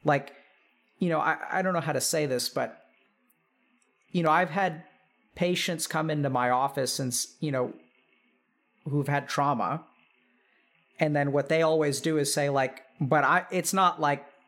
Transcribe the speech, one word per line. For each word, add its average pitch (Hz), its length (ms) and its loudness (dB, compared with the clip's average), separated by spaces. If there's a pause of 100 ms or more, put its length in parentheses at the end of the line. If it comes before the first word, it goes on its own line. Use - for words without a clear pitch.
Like, 143 300 0 (640)
you 180 100 0
know, 160 120 0
I, - 180 0 (120)
I 185 120 -2
don't 185 100 0
know 170 80 0
how 151 140 -2
to 131 60 -2
say 151 260 0
this, 127 240 -4
but, 117 340 -6 (1300)
you 175 120 0
know, 160 80 4
I've 170 200 4
had 170 340 -2 (500)
patients 180 520 -2
come 160 240 -2
into 147 180 0
my 123 220 2
office 131 480 0
and, 131 120 -4
s-, - 300 -6
you 156 100 -2
know, 127 220 -2 (1120)
who've 139 240 -2
had 143 200 -2
trauma. 139 540 -2 (1160)
And 151 160 0
then 143 160 0
what 143 160 0
they 160 140 2
always 156 400 2
do 160 160 2
is 139 140 0
say, 143 180 0
like, 135 320 -2 (180)
"But 143 240 2
I, 175 260 4
it's 180 220 -2
not 185 260 4
like 143 280 0 (220)